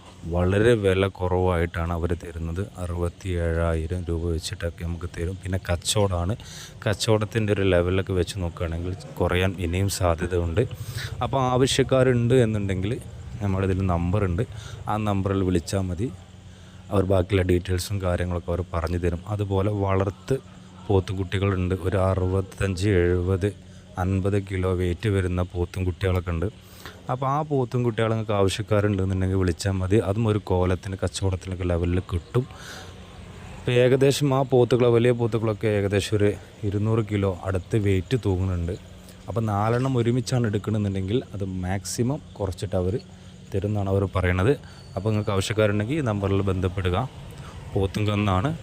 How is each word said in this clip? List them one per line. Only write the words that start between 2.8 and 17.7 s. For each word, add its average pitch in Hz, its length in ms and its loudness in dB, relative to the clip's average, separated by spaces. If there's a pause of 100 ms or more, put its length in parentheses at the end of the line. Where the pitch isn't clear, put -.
അറുപത്തി 85 440 -4 (160)
ഏഴായിരം 82 640 0
രൂപ 82 160 -2 (100)
വെച്ചിട്ടൊക്കെ 85 520 -6
നമുക്ക് 85 300 -6
തരും. 85 260 -4
പിന്നെ 95 260 -4
കച്ചവടമാണ്, 92 680 0 (520)
കച്ചവടത്തിൻ്റെ 107 720 0
ഒരു 98 180 2
ലെവലൊക്കെ 90 440 2
വെച്ച് 87 240 0
നോക്കുകയാണെങ്കിൽ 85 540 -4 (240)
കുറയാൻ 90 340 2 (120)
ഇനിയും 92 320 0
സാധ്യതയുണ്ട്. 87 640 0 (640)
അപ്പോൾ 127 140 -2 (120)
ആവശ്യക്കാരുണ്ട് 127 840 4 (100)
എന്നുണ്ടെങ്കിൽ 101 480 -2 (500)
നമ്മുടെ 95 260 2
ഇതിൽ 95 120 0 (120)
നമ്പറുണ്ട്, 90 500 0 (480)
ആ 104 40 0 (120)
നമ്പറിൽ 98 440 2
വിളിച്ചാൽ 92 400 0
മതി. 92 180 -4 (840)
അവർ 98 120 4 (100)
ബാക്കിയുള്ള 92 400 4
ഡീറ്റെയിൽസും 90 520 0